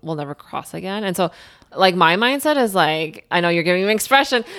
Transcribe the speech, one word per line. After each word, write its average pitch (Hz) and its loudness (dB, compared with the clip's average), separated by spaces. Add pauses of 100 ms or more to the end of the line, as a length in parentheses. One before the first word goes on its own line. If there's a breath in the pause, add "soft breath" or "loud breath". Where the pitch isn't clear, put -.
will 160 -8
never 147 -8
cross - -12
again. 190 -8
And 190 -4
so, 170 0 (460 soft breath)
like, 185 4
my 175 4
mindset 269 0
is, 233 0
like, 156 0
I 175 0
know 175 2
you're 170 2
giving 180 0
me 208 2
expression, 262 0 (140)